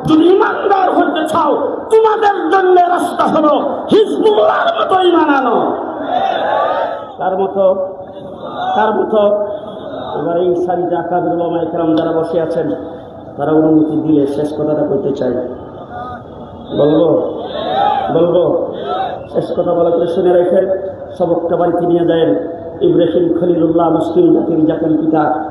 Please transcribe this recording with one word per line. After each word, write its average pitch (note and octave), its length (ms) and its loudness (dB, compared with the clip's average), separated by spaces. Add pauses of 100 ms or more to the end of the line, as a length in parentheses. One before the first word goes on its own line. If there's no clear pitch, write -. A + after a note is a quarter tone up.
যদি E4 320 6
ইমানদার G4 580 2
হতে D#4 340 0
চাও, D4+ 280 0 (340)
তোমাদের G#4+ 600 4
জন্য F#4 300 6
রাস্তা F4 440 0
হলো D4 360 2 (300)
হিজবুল্লাহর - 880 2
মতো F#4 220 2
ইমান E4 320 4
আনো। - 420 0 (1400)
কার F#3+ 200 -2
মতো? F#3+ 360 2 (1000)
কার G#3+ 200 2
মতো? G#3 520 2 (760)
এবার E3+ 160 -2
এই F3+ 180 0
সারিতে F3 400 -2
আকাবির E3+ 360 -2
উলামা E3+ 300 -2
একরাম D#3+ 340 0
যারা D#3+ 160 0
বসে D#3+ 280 -2
আছেন, D#3+ 300 -2 (680)
তারা C#3+ 140 -2
অনুমতি D#3 460 4
দিলে D3 300 2
শেষ D3 280 -4
কথাটা D3+ 320 -2
কইতে C3+ 260 -2
চাই। B2+ 360 -4 (1300)
বলবো? D#3 300 4 (1080)
বলবো? E3+ 300 4 (880)
শেষ - 140 -2 (100)
কথা E3+ 220 0
ভালো E3+ 120 2
করে E3+ 160 0
শুনে F3+ 260 0
রেখেন, F3+ 320 2 (540)
সবকটা E3+ 380 0
বাড়িতে E3 300 0
নিয়ে E3+ 240 2
যায়েন। D#3 200 2 (500)
ইব্রাহিম E3+ 460 2 (120)
খলিলুল্লাহ E3+ 520 2
মুসলিম F#3 440 2
জাতির D#3+ 320 0
জাতির D#3 340 0
পিতা D#3 220 0 (280)